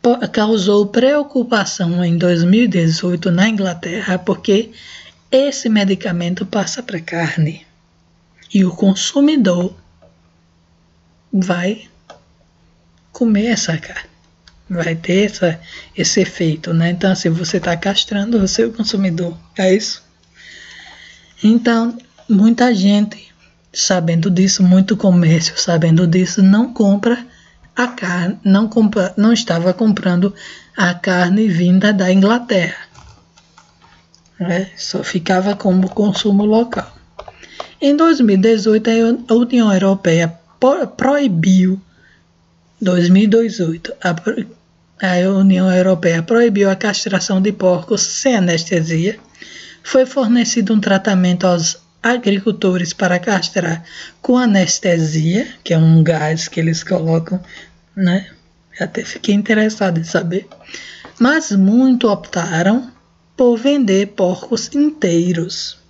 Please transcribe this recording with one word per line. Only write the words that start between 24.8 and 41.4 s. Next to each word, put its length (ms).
comércio, 640
sabendo 480
disso, 360
não 300
compra 540
a 120
carne, 540
não 260
compra, 500
não 160
estava 400
comprando 600
a 200
carne 520
vinda 460
da 180
Inglaterra, 680
né? 380
Só 260
ficava 500
como 360
consumo 540
local. 460
Em 160
dois 240
mil 180
e 20
dezoito, 500
a 60
União 360
Europeia 580
po-, 280
proibiu, 920